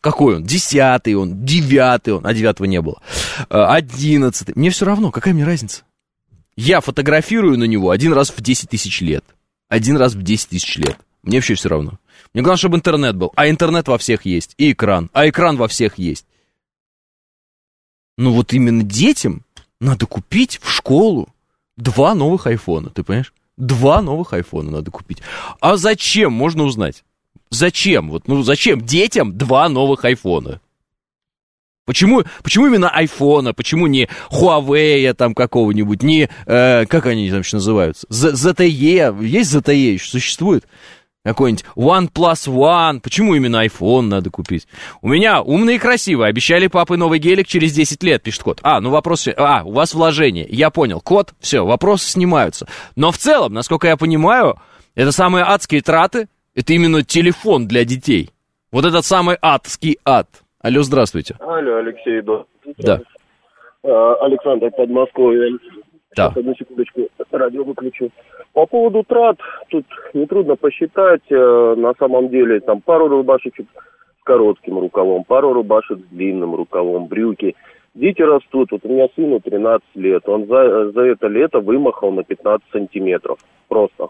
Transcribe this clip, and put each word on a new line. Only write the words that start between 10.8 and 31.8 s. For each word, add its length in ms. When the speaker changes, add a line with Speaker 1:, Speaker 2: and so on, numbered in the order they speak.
Speaker 1:
Мне 160
вообще 180
всё 140
равно. 300
Мне 100
главное, 140
чтобы 200
интернет 400
был. 180
А 140
интернет 380
во 100
всех 280
есть. 320
И 140
экран. 420
А 140
экран 300
во 100
всех 300
есть. 280
Ну 140
вот 220
именно 300
детям 600
надо 260
купить 560
в 80
школу 600
два 360
новых 340
айфона, 420
ты 140
понимаешь? 300
Два 460
новых 320
айфона 380
надо 200
купить. 300
А 160
зачем, 560
можно 300
узнать? 400
Зачем? 600
Вот, 180
ну, 160
зачем 380
детям 560
два 320
новых 360
айфона? 560